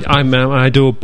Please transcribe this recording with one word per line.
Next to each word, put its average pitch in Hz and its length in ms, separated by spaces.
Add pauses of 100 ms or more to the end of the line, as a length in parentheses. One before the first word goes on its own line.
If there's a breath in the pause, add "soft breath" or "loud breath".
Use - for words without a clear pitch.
I'm, 139 260
um, 127 180
I 131 160
adore, 135 360